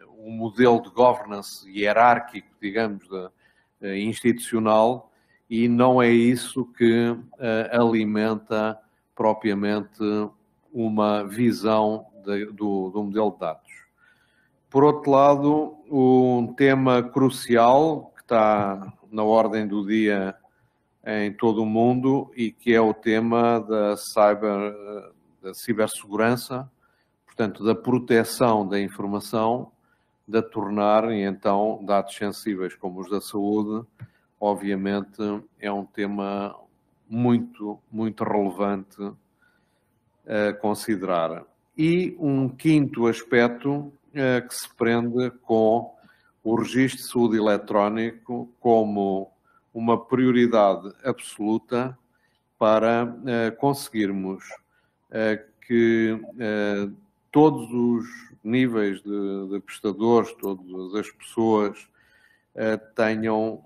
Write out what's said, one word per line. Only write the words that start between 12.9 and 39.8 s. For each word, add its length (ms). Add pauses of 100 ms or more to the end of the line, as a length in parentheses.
modelo 280
de 80
dados. 320 (1000)
Por 140
outro 280
lado, 640 (160)
um 640
tema 480
crucial 1120
que 60
está 720 (180)
na 120
ordem 440
do 180
dia 480 (720)
em 280
todo 280
o 40
mundo 680
e 160
que 220
é 60
o 140
tema 680
da 380
cyber, 760 (680)
da 120
cibersegurança, 1160 (540)
portanto, 400
da 100
proteção 920
da 140
informação, 920 (520)
da 160
tornar, 720
e 100
então, 640
dados 320
sensíveis 600
como 260
os 80
da 100
saúde, 640 (540)
obviamente, 840 (380)
é 120
um 140
tema 720 (520)
muito, 720 (140)
muito 320
relevante 880 (1120)